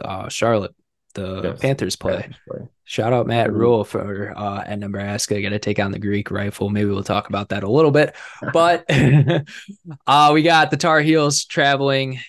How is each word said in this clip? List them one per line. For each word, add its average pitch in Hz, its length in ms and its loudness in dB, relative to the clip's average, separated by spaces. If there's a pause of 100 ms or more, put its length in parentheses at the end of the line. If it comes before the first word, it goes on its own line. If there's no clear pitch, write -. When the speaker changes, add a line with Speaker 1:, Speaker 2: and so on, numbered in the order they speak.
Speaker 1:
uh, 101 240 -10
Charlotte, 110 460 0 (400)
the 95 280 -8
Speaker 2:
Yes, 87 180 -4
Speaker 1:
Panthers 131 360 -2
play. 92 200 -4
Speaker 2:
Panthers - 300 -12
play. - 220 -14 (160)
Speaker 1:
Shout 117 300 -2
out 120 120 0
Matt 117 220 0
Speaker 2:
Mm-hmm. 107 80 -2
Speaker 1:
Rhule 113 280 2
for, 101 520 -8
uh, 101 300 -6
at 104 120 -8
Nebraska. 101 640 -6
Gotta 101 180 -4
take 104 200 -4
on 101 120 0
the 98 80 -6
Greek 101 320 -4
rifle. 101 380 -4
Maybe 104 220 0
we'll 98 120 -4
talk 101 280 -2
about 101 180 -6
that 101 140 -6
a 98 80 -4
little 147 220 4
bit. 147 220 2 (280)
Speaker 2:
<laughs> - 100 -8
Speaker 1:
But, 170 380 2
<laughs> 147 1160 0
uh, 147 280 6
we 156 80 4
got 160 280 4
the 151 60 0
Tar 160 240 2
Heels 151 460 2
traveling, 135 720 0 (100)